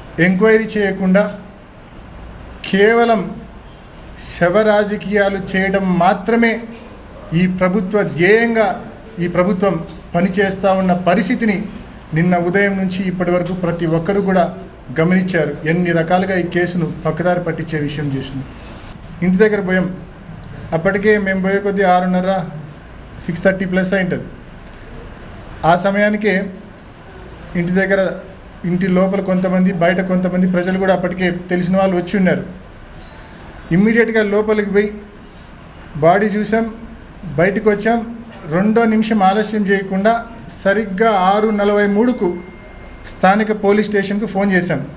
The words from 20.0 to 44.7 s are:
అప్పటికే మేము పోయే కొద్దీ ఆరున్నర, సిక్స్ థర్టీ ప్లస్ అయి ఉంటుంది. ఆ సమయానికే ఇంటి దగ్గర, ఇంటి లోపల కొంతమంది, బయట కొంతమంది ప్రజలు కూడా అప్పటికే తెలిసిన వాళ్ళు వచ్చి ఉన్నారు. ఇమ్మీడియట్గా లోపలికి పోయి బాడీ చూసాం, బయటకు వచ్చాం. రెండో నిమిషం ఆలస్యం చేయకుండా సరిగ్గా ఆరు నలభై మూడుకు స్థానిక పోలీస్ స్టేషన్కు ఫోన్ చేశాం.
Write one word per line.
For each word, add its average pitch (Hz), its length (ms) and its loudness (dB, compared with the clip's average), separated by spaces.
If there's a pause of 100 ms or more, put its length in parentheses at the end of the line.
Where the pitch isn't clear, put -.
అప్పటికే 196 440 2
మేము 190 260 -2
పోయే 196 160 2
కొద్దీ 202 240 0
ఆరున్నర, 180 640 2 (800)
సిక్స్ - 180 -4
థర్టీ 190 220 2
ప్లస్ 185 280 0
అయి 190 100 2
ఉంటుంది. 151 200 -4 (1400)
ఆ 165 100 6
సమయానికే 202 720 0 (1040)
ఇంటి 175 160 -2
దగ్గర, 190 400 2 (540)
ఇంటి 180 220 0
లోపల 190 340 2
కొంతమంది, 185 520 2
బయట 180 280 2
కొంతమంది 185 500 0
ప్రజలు 185 280 0
కూడా 190 140 4
అప్పటికే 180 380 0
తెలిసిన 175 460 -2
వాళ్ళు 190 180 2
వచ్చి 180 220 -2
ఉన్నారు. 180 260 2 (1300)
ఇమ్మీడియట్గా 220 520 4
లోపలికి 208 480 0
పోయి 208 220 2 (1040)
బాడీ 175 280 4
చూసాం, 214 480 0 (600)
బయటకు 196 340 2
వచ్చాం. 220 480 0 (320)
రెండో 214 360 2
నిమిషం 220 380 2
ఆలస్యం 208 440 2
చేయకుండా 202 580 0 (260)
సరిగ్గా 202 600 0
ఆరు 202 380 4
నలభై 208 380 2
మూడుకు 202 500 2 (680)
స్థానిక 214 580 2
పోలీస్ 202 240 4
స్టేషన్కు 208 380 0
ఫోన్ 196 260 0
చేశాం. 175 460 0